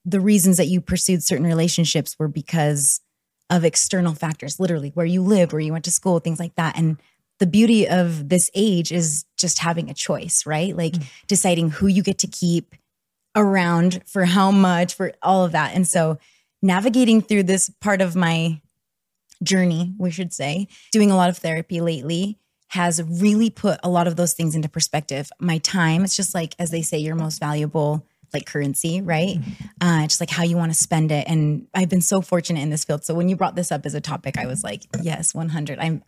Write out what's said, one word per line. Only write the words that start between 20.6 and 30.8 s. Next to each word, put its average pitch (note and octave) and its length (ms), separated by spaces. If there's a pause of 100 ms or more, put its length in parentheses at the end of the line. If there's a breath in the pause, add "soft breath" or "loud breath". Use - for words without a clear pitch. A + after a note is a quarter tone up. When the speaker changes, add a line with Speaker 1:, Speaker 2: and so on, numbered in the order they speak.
Speaker 1:
doing G#3 200
a F#3+ 40
lot F3+ 140
of F3+ 80
therapy E3 440
lately E3+ 560 (300)
has F3 360
really G#3 460
put G3+ 340
a F3+ 60
lot F3 180
of E3 80
those F3 180
things E3 200
into D#3 160
perspective. D3+ 600 (100)
My E3 180
time, E3 460
it's F#3+ 120
just - 200
like, E3 240
as F3 120
they E3 100
say, D#3+ 180
your D#3 160
most D#3+ 240
valuable, D3+ 680 (280)
like, C#3+ 120
currency, D#3 560
right? F3 380
Speaker 2:
Mm-hmm. - 260 (160)
Speaker 1:
Uh, E3+ 260
just, - 140
like, E3 80
how E3+ 140
you E3+ 120
wanna E3 180
spend D#3 380